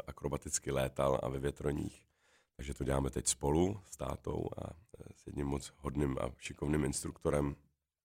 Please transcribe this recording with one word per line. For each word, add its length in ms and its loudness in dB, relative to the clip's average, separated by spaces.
akrobaticky 640 -4
létal 520 2
a 60 0
ve 100 -2
větroních. 640 -2
Takže 180 -6
to 100 -4
děláme 260 2
teď 160 -2
spolu 540 4
s 60 -16
tátou 520 -4
a, 120 -6
eh, 340 -18
s 100 -18
jedním 200 -2
moc 300 -2
hodným 440 0
a 180 -2
šikovným 460 0
instruktorem, 720 0